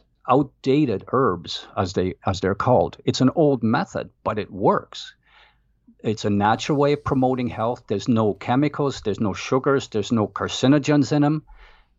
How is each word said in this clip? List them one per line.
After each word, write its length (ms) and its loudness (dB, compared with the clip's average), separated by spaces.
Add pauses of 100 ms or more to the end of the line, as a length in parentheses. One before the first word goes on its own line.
(260)
outdated 840 0
herbs, 540 -2 (100)
as 160 -2
they, 220 -2 (100)
as 160 -2
they're 140 0
called. 500 2
It's 160 -2
an 140 4
old 280 2
method, 460 -4 (160)
but 140 -4
it 120 -8
works. 640 -4 (880)
It's 220 -4
a 60 0
natural 480 2
way 160 4
of 100 -8
promoting 440 0
health. 380 -6
There's 220 -4
no 240 2
chemicals, 680 -2
there's 180 -4
no 140 -2
sugars, 540 0
there's 220 -4
no 160 2
carcinogens 840 2
in 80 2
them. 240 0 (540)